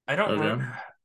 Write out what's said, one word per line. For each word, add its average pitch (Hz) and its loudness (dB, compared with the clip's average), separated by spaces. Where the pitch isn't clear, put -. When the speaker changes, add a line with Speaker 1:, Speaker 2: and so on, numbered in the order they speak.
Speaker 1:
I 143 0
don't 202 2
Speaker 2:
Okay. 104 2
Speaker 1:
rem-, 120 0